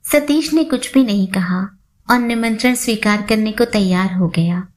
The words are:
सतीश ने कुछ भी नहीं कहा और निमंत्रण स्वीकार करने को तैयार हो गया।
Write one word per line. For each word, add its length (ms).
सतीश 400
ने 100
कुछ 300
भी 100
नहीं 240
कहा 500
और 100
निमंत्रण 560
स्वीकार 460
करने 300
को 140
तैयार 480
हो 140
गया। 500